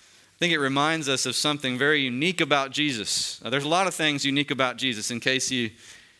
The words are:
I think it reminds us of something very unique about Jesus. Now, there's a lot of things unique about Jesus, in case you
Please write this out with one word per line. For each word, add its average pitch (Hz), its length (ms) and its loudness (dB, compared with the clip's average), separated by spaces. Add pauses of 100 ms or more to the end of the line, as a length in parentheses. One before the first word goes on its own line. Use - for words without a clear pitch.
(360)
I - 20 -20
think 170 160 2
it 156 60 2
reminds 143 500 2
us 131 160 0
of 127 100 -2
something 143 400 0
very 143 260 4
unique 139 380 0
about 143 300 2
Jesus. 131 760 -2
Now, 113 60 -6
there's 139 140 0
a 143 40 -4
lot 180 200 4
of 175 80 -2
things 143 300 0
unique 139 260 0
about 127 260 0
Jesus, 117 320 -4
in 120 100 -4
case 131 300 0
you 120 220 -2 (480)